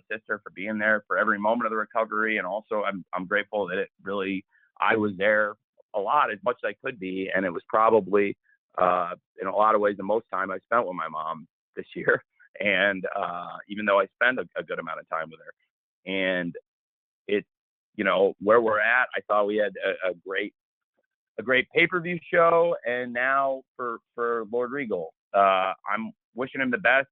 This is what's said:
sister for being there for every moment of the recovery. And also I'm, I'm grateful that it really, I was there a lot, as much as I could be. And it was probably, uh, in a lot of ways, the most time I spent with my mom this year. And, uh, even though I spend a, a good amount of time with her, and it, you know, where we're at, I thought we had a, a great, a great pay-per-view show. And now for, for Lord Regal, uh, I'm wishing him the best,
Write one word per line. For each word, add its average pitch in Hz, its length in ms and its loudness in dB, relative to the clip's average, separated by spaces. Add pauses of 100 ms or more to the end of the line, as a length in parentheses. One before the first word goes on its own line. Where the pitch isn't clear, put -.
sister 107 320 -6
for 87 140 -20
being 107 220 -6
there 107 300 2
for 92 100 -2
every 107 200 2
moment 113 280 0
of 110 60 -4
the 110 60 -2
recovery. 110 600 -2
And 92 100 -4
also 104 400 -4
I'm, 101 160 -4 (100)
I'm 92 120 -6
grateful 104 420 -2
that 90 100 -4
it 92 120 -4 (120)
really, 95 440 -6 (340)
I 107 160 2
was 104 220 0
there 107 380 2 (380)
a 107 60 -4
lot, 120 320 2
as 107 140 -8
much 123 180 0
as 110 60 -4
I 104 180 -10
could 131 100 -8
be. 92 380 -6
And 95 100 2
it 90 40 -2
was 85 180 -6
probably, 104 680 4 (400)
uh, 90 320 2 (320)
in 95 60 -4
a 92 80 -2
lot 107 200 4
of 104 60 2
ways, 104 160 2
the 95 60 -10
most 107 280 0
time 95 180 -4
I 92 100 -8
spent 117 280 0
with 90 80 -6
my 80 140 -6
mom 80 380 -10 (280)
this - 180 -10
year. - 300 0 (380)
And, 98 520 2
uh, 87 440 -6 (100)
even 104 180 -8
though 101 140 6
I 98 160 2
spend 123 240 2
a, 90 60 -6 (120)
a 87 60 -4
good 82 160 -8
amount 80 220 -8
of - 80 -20
time 80 200 -6
with 78 120 -20
her, - 680 -18
and 92 440 -2 (720)
it, 101 180 0 (500)
you 104 100 -2
know, 95 340 4
where 110 220 4
we're 107 180 2
at, 120 340 2
I 98 140 -6
thought 104 200 2
we 104 100 -2
had 101 160 0 (100)
a, 92 280 -2
a - 20 -4 (120)
great, 98 280 -6 (840)
a - 40 -8
great 127 300 2
pay-per-view 170 460 0 (120)
show. 170 440 4 (100)
And 123 260 -2
now 135 520 0 (120)
for, 117 240 -6 (160)
for 117 360 -2
Lord 120 200 -2
Regal, 101 420 -6 (200)
uh, 95 400 4 (180)
I'm 110 200 -4 (220)
wishing 131 280 -6
him 127 100 0
the 120 60 0
best, 127 340 2